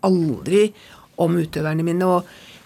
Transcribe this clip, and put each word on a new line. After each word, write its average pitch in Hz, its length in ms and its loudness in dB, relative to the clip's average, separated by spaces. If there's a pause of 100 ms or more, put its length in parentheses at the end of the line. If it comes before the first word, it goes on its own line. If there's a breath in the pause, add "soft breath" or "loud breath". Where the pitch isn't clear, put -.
aldri 185 720 0 (400 loud breath)
om 170 260 0
utøverne 156 460 -4
mine, 170 180 0
og, 180 220 2 (420 loud breath)